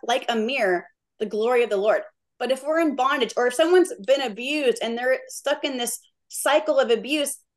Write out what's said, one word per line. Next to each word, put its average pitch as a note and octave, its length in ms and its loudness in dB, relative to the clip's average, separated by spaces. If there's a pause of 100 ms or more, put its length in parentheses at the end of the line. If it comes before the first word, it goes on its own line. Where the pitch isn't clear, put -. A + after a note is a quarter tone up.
like - 240 0
a A#3 80 -2
mirror A#3+ 500 0 (340)
the A3 60 -4
glory A3+ 380 0
of A3+ 60 -2
the G#3 80 0
Lord. F#3+ 240 2 (360)
But B3 140 -4
if C4 120 -2
we're D#4 180 0
in D#4 160 0
bondage, B3+ 400 0
or B3 100 2
if B3 60 0
someone's F4 400 4 (120)
been C4+ 160 4
abused B3+ 600 -2
and A#3 160 -4
they're B3+ 220 0 (100)
stuck - 340 -4
in C#4 140 -4
this A#3+ 220 -6 (280)
cycle D4+ 520 0
of A#3 120 2
abuse, C4+ 460 -2 (200)